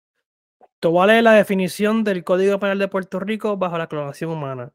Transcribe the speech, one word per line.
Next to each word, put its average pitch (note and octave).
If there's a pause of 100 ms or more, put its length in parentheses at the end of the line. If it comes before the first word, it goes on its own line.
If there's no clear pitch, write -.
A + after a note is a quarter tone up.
(800)
Te -
voy E3+
a G3
leer A3+
la A3+
definición G#3
del F#3
Código F#3+
Penal G3
de G3
Puerto F#3+
Rico G#3
bajo F3+
la E3
clonación D3
humana, C3+